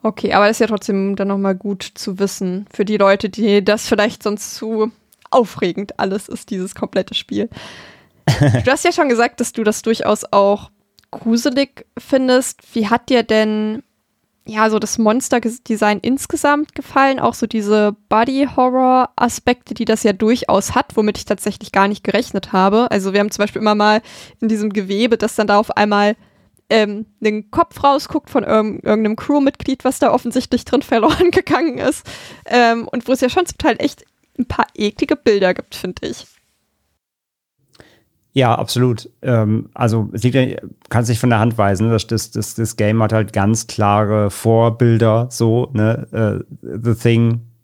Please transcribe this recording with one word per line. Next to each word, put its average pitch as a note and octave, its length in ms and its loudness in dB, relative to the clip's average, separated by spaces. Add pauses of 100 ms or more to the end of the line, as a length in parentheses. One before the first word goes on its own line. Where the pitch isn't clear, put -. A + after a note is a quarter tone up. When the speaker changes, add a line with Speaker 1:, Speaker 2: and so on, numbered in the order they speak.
Speaker 1:
Okay, G#3+ 300 -2
aber G#3 160 4
das A3+ 80 2
ist - 40 -8
ja A3+ 60 4
trotzdem G3+ 480 -2
dann G3 140 -4
nochmal G3 260 0
gut G3 280 -8 (120)
zu F#3+ 240 -10
wissen G3 560 -4
für G#3 100 -2
die G#3+ 120 -2
Leute, G3+ 320 2
die G3+ 360 2
das G#3 220 0
vielleicht G#3 380 0
sonst G#3+ 320 -6
zu A3 340 -4 (400)
aufregend G3+ 720 -2
alles G3 280 -4
ist, - 220 -14
dieses F#3+ 240 -8
komplette - 400 -6
Spiel. G#3 340 -6 (760)
Speaker 2:
<laughs> - 20 2 (360)
Speaker 1:
Du B3+ 80 4
hast - 120 -2
ja F4 60 4
schon D#4 180 0
gesagt, A#3 300 0
dass - 140 -4
du A3+ 100 -6
das G#3+ 200 0
durchaus A3+ 500 -2
auch G3+ 400 2 (400)
gruselig B3 760 -2 (100)
findest. C4 640 0 (140)
Wie G#3+ 140 -2
hat A#3 200 -2
dir A#3+ 140 4
denn, G#3+ 600 0 (600)
ja, A3 240 0
so G#3+ 120 2
das - 180 -4
Monster-Design A3 1040 0
insgesamt D4 720 -2
gefallen? C4+ 460 0
Auch A#3 140 0
so A#3 120 -4
diese G#3 480 0 (140)
Body-Horror-Aspekte, B3+ 1700 0
die A3+ 100 -4
das A3 180 0
ja G#3 100 4
durchaus G#3+ 640 0
hat, - 220 0
womit G#3 220 0
ich - 60 -14
tatsächlich - 460 -6
gar G3 160 2
nicht G3+ 160 -4
gerechnet G3+ 500 -4
habe. G3+ 380 2
Also G3 220 -2
wir G3+ 80 2
haben G#3 100 0
zum - 140 -4
Beispiel - 180 -6
immer G#3 140 2
mal G#3+ 260 2 (380)
in A3+ 80 -2
diesem G#3+ 240 -2
Gewebe, G#3 460 0
dass A3 180 -2
dann G#3+ 100 0
da G3+ 120 4
auf - 180 -2
einmal, G#3 400 2 (560)
ähm, G#3+ 340 0 (140)
ein G#3+ 300 -4
Kopf - 320 -2
rausguckt C#4+ 480 0
von - 140 0
irgend-, G#3+ 400 -2
irgendeinem G#3+ 320 0
Crewmitglied, C#4 680 -2
was C4+ 140 -2
da C4 140 4
offensichtlich B3 520 -2
drin - 180 0
verloren D4+ 480 2
<laughs> - 20 -6
gegangen D#4+ 460 0
ist. - 300 -4 (380)
Ähm, A#3 400 2
und - 220 -6
wo B3 40 2
es C4 80 0
ja B3+ 80 2
schon F4+ 180 0
zum - 120 -14
Teil C4 220 0
echt - 240 -6 (340)
ein B3+ 80 -2
paar - 300 -2
eklige A3 400 -2
Bilder G3+ 360 2
gibt, - 220 -8
finde - 320 -10
ich. - 200 -10 (2000)
Speaker 2:
Ja, A#2+ 220 2
absolut. A#2+ 560 -2 (120)
Ähm, A2 520 0
also, A2+ 380 0
es A2 100 -6
liegt B2+ 140 2
ja, C3 80 4 (440)
kann's A#2 200 0
nicht A2+ 100 0
von B2 120 2
der A2 100 4
Hand A2+ 180 0
weisen. G2+ 320 2
Das, A2+ 160 0
das, A2 240 -4
das, - 240 -8
das A2+ 220 -4
Game A2 260 2
hat G#2+ 100 2
halt G#2+ 200 0
ganz G#2+ 340 0
klare G#2 640 2
Vorbilder, A2+ 1000 2
so, A#2 420 0
ne? A2+ 400 0
Äh, G#2 560 -4 (120)
The A#2 140 0
Thing A#2 460 2 (240)